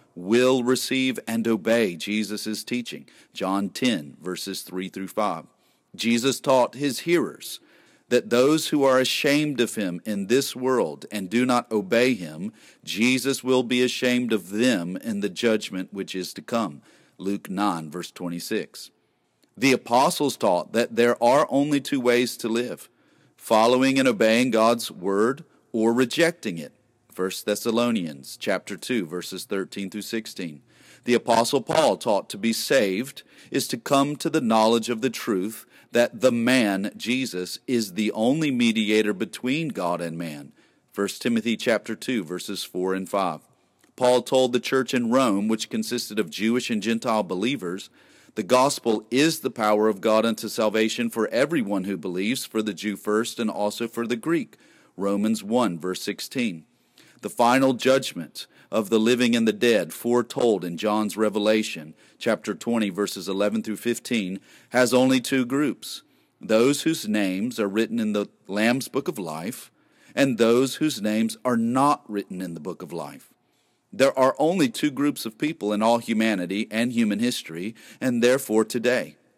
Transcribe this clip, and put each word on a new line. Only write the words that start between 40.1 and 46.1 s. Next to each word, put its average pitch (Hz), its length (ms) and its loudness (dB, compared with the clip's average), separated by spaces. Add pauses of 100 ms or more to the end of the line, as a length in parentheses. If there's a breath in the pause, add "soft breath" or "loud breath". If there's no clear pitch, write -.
man. 76 360 -10 (400 soft breath)
First - 280 -4
Timothy 117 360 0
chapter 110 380 -2
two, 113 300 -4
verses 90 400 -8
four 92 300 -4
and 95 140 -6
five. 90 320 -4 (560)
Paul 123 260 4
told 131 300 2
the 120 80 2
church 131 340 -2
in 120 160 -2
Rome, 110 380 2
which 110 200 -2
consisted 113 500 -6